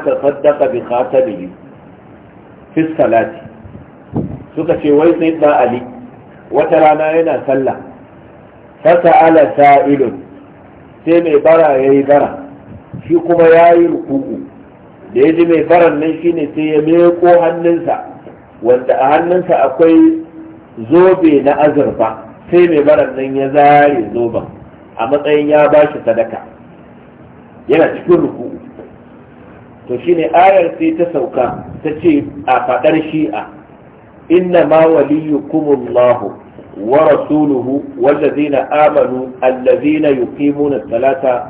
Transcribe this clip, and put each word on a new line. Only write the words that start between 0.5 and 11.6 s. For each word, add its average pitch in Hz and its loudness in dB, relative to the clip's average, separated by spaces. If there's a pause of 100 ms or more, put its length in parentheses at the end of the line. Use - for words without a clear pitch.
bi 120 -6
khatamihi 120 -4 (1300)
fi 160 -2 (120)
salati. 113 -2 (1120)
Suka 160 -4
ce 147 0
wai 156 4
Sayyidina 160 0
Ali 123 0 (680)
wata 160 0
rana 156 2
yana 160 -2
sallah, 135 -2 (1080)
fa 175 4
sa'ala 160 4
sa'ilun, 139 2 (800)
sai 170 2
mai 151 2
bara 156 4